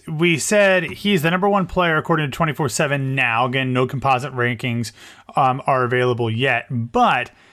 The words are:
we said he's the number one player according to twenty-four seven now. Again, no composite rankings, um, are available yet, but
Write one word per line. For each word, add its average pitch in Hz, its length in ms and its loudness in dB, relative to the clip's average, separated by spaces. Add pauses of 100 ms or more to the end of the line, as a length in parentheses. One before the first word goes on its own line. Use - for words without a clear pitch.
we 160 300 0
said 190 460 2
he's 160 360 0
the 165 100 0
number 185 200 2
one 196 160 2
player 170 320 0
according 156 320 0
to - 40 -10
twenty-four 156 360 -2
seven 139 440 -2
now. 123 300 0
Again, 131 300 -2
no 131 120 2
composite 131 460 -2
rankings, 120 600 -4 (440)
um, 131 300 2
are 131 180 2
available 120 460 0
yet, 120 400 0
but 127 600 0 (220)